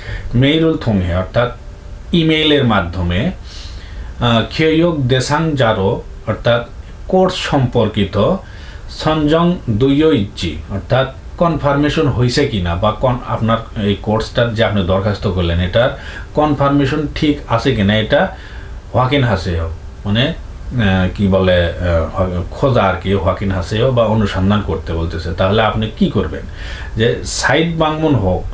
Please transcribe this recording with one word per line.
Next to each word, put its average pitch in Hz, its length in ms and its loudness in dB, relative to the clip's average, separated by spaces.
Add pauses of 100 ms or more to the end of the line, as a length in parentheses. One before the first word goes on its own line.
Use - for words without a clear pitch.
(340)
মেইলুল 156 420 4
থংহে 92 380 0
অর্থাৎ 92 360 0 (640)
ইমেইলের 156 520 4
মাধ্যমে, 90 680 0 (920)
আহ, 117 300 2
খিয়ইয়ক 160 480 2
দেসাং 139 580 0
জারো 110 460 2 (240)
অর্থাৎ 120 400 0 (420)
কোর্স 185 260 2
সম্পর্কিত 110 1000 0 (560)
সঞ্জং 156 680 2 (140)
দুইয়ো 139 420 4
ইচ্ছি 98 460 -2 (120)
অর্থাৎ 131 420 0 (240)
কনফার্মেশন 147 720 2
হইছে 123 400 2
কিনা 87 260 -2
বা 104 160 2
কন-, 123 380 0
আপনার 113 540 -2
এই 101 200 2
কোর্সটার 110 520 0
যে 110 100 2
আপনি 101 200 0
দরখাস্ত 98 420 0
করলেন 87 340 0
এটার 113 300 2 (440)
কনফার্মেশন 143 800 2
ঠিক 147 240 0 (100)
আছে - 260 2
কিনা 104 220 4
এটা 143 400 2 (560)
হকিন 127 320 2
হাসেও 87 460 0 (340)
মানে, 120 300 0 (400)
আহ, 95 400 2
কি 101 140 2
বলে, 92 360 4
আহ, 85 580 0
হ-, 90 280 -2
খোঁজা 117 320 2
আর 95 200 2
কি, 95 120 0
হকিন 95 360 0
হাসেও 107 420 0
বা 120 120 4
অনুসন্ধান 104 640 2
করতে 85 260 -4
বলতেছে। 85 400 -4
তাহলে 98 300 2
আপনি 110 360 0
কি 180 120 2
করবেন? 78 320 -2 (540)
যে 113 280 2
সাইট 165 520 0
বাংমন 156 380 2
হোক, 92 400 0